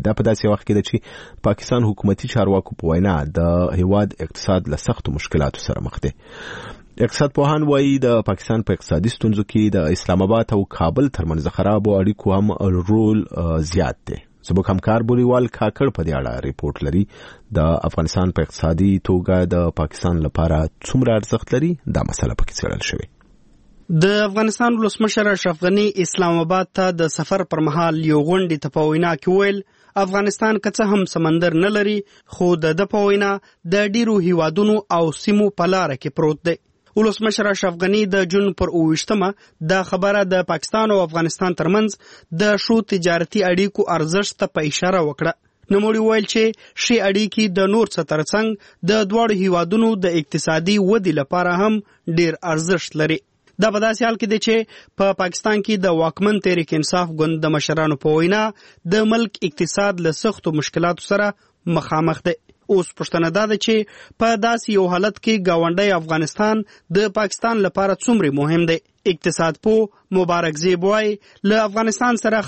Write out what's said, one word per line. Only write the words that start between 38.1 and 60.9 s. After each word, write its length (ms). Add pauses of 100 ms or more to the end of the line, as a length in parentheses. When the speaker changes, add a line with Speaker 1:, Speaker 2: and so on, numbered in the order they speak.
Speaker 2:
د 180
جون 140 (140)
پر 180
اوويشتمه 500 (440)
دا 80 (100)
خبره 320 (100)
د 180
پاکستان 440
او 60
افغانستان 600
ترمنځ 300 (520)
د 220
ښو 120 (160)
تجارتي 580
اړیکو 360 (100)
ارزښت 460
ته 120
په 160
اشاره 320
وکړه. 300 (400)
نوموړي 300
وویل 300
چې 120 (380)
ښې 140 (120)
اړیکې 360 (140)
د 160
نور 200
څه 80 (100)
ترڅنګ 360 (440)
د 180
دواړو 320
هیوادونو 480 (160)
د 160
اقتصادي 560
ودې 420
لپاره 320 (100)
هم 120 (460)
ډیر 200 (120)
ارزښت 500
لري. 160 (400)
دا 120
په 100
داسې 240
حال 160
کې 100
دی 80
چې 180 (440)
په 240
پاکستان 400
کې 180
د 220
واکمن 400
تحریک 300
انصاف 440
ګوند 240
د 140
مشرانو 480
په 160
وینا 240 (500)
د 160
ملک 380
اقتصاد 580
له 160
سختو 380
مشکلاتو 500